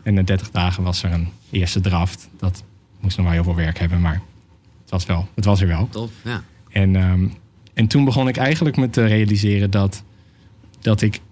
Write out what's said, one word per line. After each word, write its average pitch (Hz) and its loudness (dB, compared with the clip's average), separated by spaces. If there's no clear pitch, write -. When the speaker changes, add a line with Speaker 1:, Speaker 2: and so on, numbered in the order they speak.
Speaker 1:
En 104 2
na 95 4
dertig 92 -2
dagen 90 -2
was 90 -4
er 90 -2
een 85 -2
eerste 92 -2
draft. 90 -2
Dat 92 -4
moest - -2
nog 92 0
wel 85 2
heel 85 2
veel 87 0
werk 82 -2
hebben, 87 0
maar 85 0
het - -18
was 87 -4
wel, 87 -2
het 110 -2
was 101 4
er 95 2
wel. 85 0
Speaker 2:
Top, 113 -10
ja. 120 -8
Speaker 1:
En, 95 2
ehm, 92 2
en 113 2
toen 139 2
begon 131 0
ik 123 -4
eigenlijk 143 0
me 131 0
te 117 2
realiseren 104 2
dat, 98 -2
dat 107 2
ik 107 -2